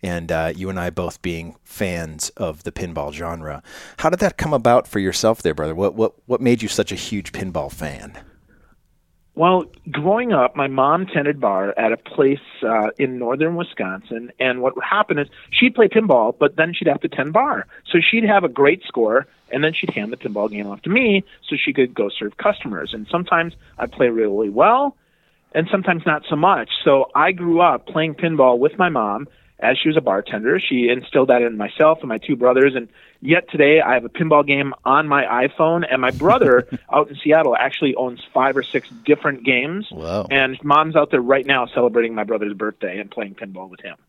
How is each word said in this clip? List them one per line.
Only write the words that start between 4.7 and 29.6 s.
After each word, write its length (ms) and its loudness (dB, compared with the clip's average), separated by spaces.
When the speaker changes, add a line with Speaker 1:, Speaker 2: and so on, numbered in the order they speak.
Speaker 1:
for 120 -6
yourself 420 0
there, 140 0
brother? 200 -4
What, 200 -2
what, 180 0
what 160 -2
made 200 4
you 60 -4
such 240 -2
a 20 -6
huge 380 -8
pinball 400 -8
fan? 400 -12
Speaker 2:
Well, 280 4
growing 420 0
up, 220 2
my 140 -2
mom 380 2
tended 340 -2
bar 360 0
at 140 0
a 60 0
place, 420 0
uh, 360 0
in 200 -2
northern 380 -2
Wisconsin, 840 -8
and 240 -2
what 180 0
happened 380 0
is 80 -2
she'd 240 2
play 140 6
pinball, 500 4
but 160 2
then 180 0
she'd 140 -4
have 140 0
to 80 -4
tend 240 -4
bar. 340 0
So 100 -4
she'd 240 2
have 200 4
a 40 0
great 380 2
score, 400 0
and 140 -2
then 80 0
she'd 180 -6
hand 220 -8
the 40 -10
pinball 320 -4
game 200 -8
off 140 -14
to 80 -8
me 340 2
so 80 -4
she 160 -2
could 220 0
go 220 -2
serve 200 -8
customers. 580 -4
And 160 -12
sometimes 440 -2
I'd 140 -8
play 180 2
really 420 0
well, 460 2
and 160 -2
sometimes 380 -2
not 240 0
so 60 0
much. 340 2
So 320 4
I 160 4
grew 280 0
up 280 4
playing 260 -2
pinball 460 4
with 180 0
my 100 2
mom 380 -2